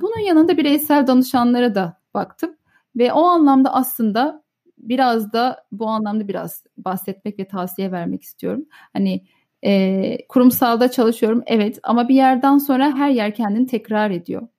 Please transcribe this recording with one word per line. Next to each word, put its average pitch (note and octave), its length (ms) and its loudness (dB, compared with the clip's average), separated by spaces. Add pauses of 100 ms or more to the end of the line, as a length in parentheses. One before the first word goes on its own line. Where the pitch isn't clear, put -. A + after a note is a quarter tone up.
bunun G#4+ 260 -4
yanında E4 300 4
bireysel D4 500 2
danışanlara B3 680 2
da F#3 260 -6 (140)
baktım - 420 -8 (400)
ve A#3+ 160 2
o D#4 100 2
anlamda C#4+ 520 4
aslında B3 720 -2 (320)
biraz A3+ 540 -2
da A#3+ 400 -2
bu G#3+ 140 -8
anlamda G#3+ 420 -4
biraz E3+ 360 -10 (120)
bahsetmek F#3+ 600 -8
ve F#3+ 100 -10
tavsiye F#3 440 -8
vermek F3+ 300 -8
istiyorum. A3 440 -8 (260)
Hani, F#3 300 -4 (420)
e, F#3+ 540 0 (100)
kurumsalda B3 600 2
çalışıyorum, A3+ 560 0
evet, A3 360 -2
ama A#3+ 260 0
bir C4+ 60 4
yerden C4+ 440 4
sonra C#4 380 0
her C#4+ 140 0
yer G#3+ 240 0
kendini A3 320 -2
tekrar G#3+ 440 -2
ediyor. F#3 380 -8 (100)